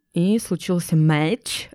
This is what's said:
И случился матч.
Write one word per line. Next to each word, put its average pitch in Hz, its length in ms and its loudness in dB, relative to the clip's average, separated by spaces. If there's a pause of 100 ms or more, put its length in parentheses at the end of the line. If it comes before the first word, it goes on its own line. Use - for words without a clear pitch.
(140)
И 190 260 2
случился 175 560 -2
матч. 156 800 0